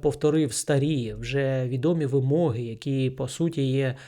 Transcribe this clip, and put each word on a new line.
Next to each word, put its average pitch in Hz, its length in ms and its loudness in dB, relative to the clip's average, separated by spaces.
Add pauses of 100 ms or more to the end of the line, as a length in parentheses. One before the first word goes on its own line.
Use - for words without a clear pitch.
повторив 151 500 2
старі, 135 640 0
вже 131 540 -2
відомі 147 380 0
вимоги, 135 560 2
які, 131 480 -2
по 131 180 -6
суті, 143 420 0
є, 131 260 0 (120)